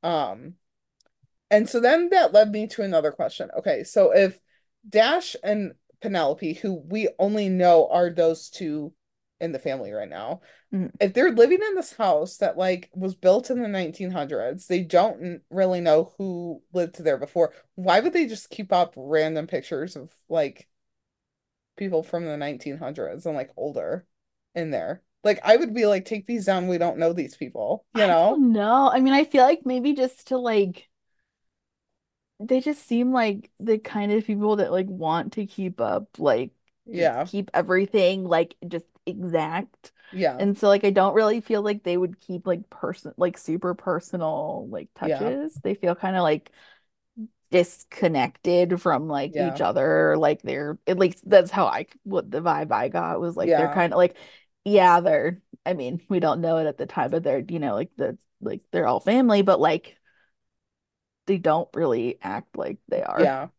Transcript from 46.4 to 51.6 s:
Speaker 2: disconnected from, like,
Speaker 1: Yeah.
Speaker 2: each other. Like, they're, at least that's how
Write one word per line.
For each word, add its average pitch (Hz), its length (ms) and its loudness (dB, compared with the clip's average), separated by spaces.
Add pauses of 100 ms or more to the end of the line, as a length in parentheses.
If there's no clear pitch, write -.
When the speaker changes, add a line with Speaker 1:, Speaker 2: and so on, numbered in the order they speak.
Speaker 2:
disconnected 175 1300 0
from, 156 260 0
like, 143 260 -6
Speaker 1:
Yeah. 147 60 -6
Speaker 2:
each 139 220 -2
other. 156 560 2
Like, 151 260 0
they're, 147 340 -6 (100)
at 185 120 0
least 185 300 0
that's 185 220 6
how 190 160 0